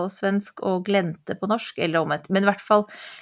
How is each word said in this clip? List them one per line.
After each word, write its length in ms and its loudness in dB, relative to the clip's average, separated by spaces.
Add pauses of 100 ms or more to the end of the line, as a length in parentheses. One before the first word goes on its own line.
svensk 500 -2
og 240 0
glente 560 0
på 80 -4
norsk, 320 -2
eller 240 2
omvendt. 240 -4
Men 160 2
i 60 4
hvert 120 0
fall 200 4 (400)